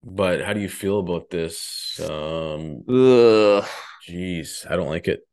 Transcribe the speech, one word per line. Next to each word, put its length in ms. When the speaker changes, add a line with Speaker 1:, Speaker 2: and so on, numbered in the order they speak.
Speaker 1:
But 340
how 120
do 60
you 100
feel 300
about 320
this? 680
Um, 880
Speaker 2:
Ugh. 800
Speaker 1:
jeez, 640
I 60
don't 140
like 180
it. 140